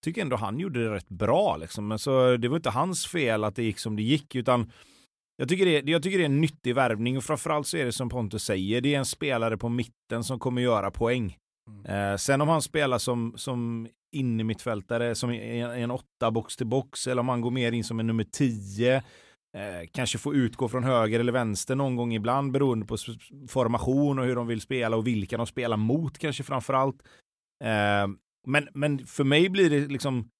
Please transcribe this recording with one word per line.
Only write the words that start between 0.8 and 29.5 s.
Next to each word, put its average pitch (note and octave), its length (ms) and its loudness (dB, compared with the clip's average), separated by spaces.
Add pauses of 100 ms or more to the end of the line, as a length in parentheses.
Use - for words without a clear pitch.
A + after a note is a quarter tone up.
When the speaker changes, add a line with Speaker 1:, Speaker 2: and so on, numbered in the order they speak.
Speaker 1:
det A2 120 0
rätt F#2 140 -8
bra, G#2+ 480 2
liksom. F2 300 -8
Men G#2+ 120 -2
så, B2+ 380 4
det A#2 100 0
var C3 80 0
inte E3 140 0
hans D#3 380 -2
fel A#2 360 0
att G#2 120 -2
det A#2+ 80 -2
gick A2 160 -2
som A2 160 -4
det G#2+ 80 -2
gick, C#3+ 320 0
utan B2 360 2 (640)
jag C3 120 -4
tycker F#3 160 2
det, D3 260 2
jag E3 120 2
tycker F#3+ 140 0
det F3+ 60 4
är D3+ 60 2
en C#3 120 4
nyttig B2+ 340 0
värvning, A#2+ 420 2
och B2+ 60 -4
framförallt D3+ 440 -2
så E3+ 100 -4
är D3 80 0
det A#2+ 60 -2
som A#2+ 180 -4
Pontus A2 340 -4
säger, G2+ 380 0
det C#3+ 140 2
är C#3 40 2
en C3 60 -2
spelare A2+ 520 0
på A#2 120 -4
mitten A#2 540 -4
som B2 160 -4
kommer B2 220 -2
göra G#2+ 300 2
poäng. A2+ 460 0 (320)
Speaker 2:
Mm. G2+ 420 -2
Speaker 1:
Eh, G2+ 60 0
sen C#3 240 2
om D3+ 60 2
han D#3 140 2
spelar C#3 360 0
som, A#2 400 -2
som A#2 500 -6 (280)
innermittfältare, A#2 1000 -2
som A#2+ 160 -2
i A2+ 280 -6
en, A#2+ 120 -4
en A#2+ 200 -4
åtta A#2+ 400 -2
box A2+ 260 -4
till A#2+ 100 -4
box, C3 400 -2
eller B2+ 120 0
om B2 100 0
han B2 120 0
går A#2 100 0
mer A#2+ 200 0
in A#2 120 0
som A2+ 160 -4
en A2+ 80 0
nummer A2+ 240 2
tio, A2+ 640 2 (640)
eh, F#2 340 -10
kanske B2 260 -2
får D3 180 -2
utgå B2+ 320 2
från A#2+ 160 -2
höger A#2 360 4
eller A#2+ 120 2
vänster A#2 440 0
någon C3+ 200 0
gång A#2+ 180 -2
ibland B2 380 0
beroende B2+ 340 2
på A2+ 100 -6
s-, - 100 -8 (420)
formation C3 720 2
och B2+ 60 0
hur B2+ 100 2
de A#2+ 120 -2
vill A2+ 140 -2
spela A#2 360 0
och A2 100 0
vilka A2 300 -2
de A2+ 100 -2
spelar A#2 300 -2
mot B2+ 400 0
kanske C#3+ 260 -4
framförallt. C3+ 520 0 (680)
Eh, G#2 440 2 (400)
men, C#3+ 260 2
men C#3+ 340 0
för - 160 -2
mig D3+ 260 6
blir F#3 200 4